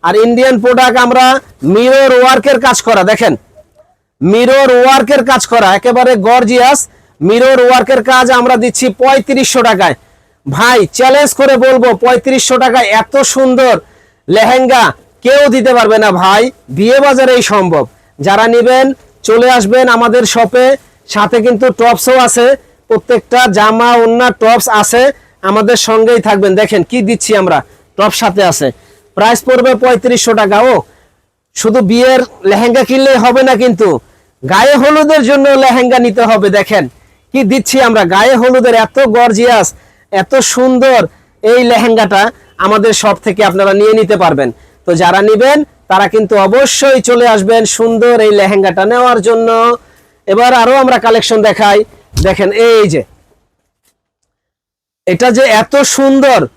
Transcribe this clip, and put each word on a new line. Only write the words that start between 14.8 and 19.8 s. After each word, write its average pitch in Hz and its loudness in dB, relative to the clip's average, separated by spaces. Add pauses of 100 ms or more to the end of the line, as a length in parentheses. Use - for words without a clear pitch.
কেউ 277 2 (140)
দিতে 254 0
পারবে 220 2
না 208 2
ভাই, 190 0 (340)
বিয়ে 226 0
বাজারেই 254 2
সম্ভব। 180 -2 (360)
যারা 196 0
নেবেন 240 2 (380)
চলে 233 0 (100)
আসবেন 240 0 (120)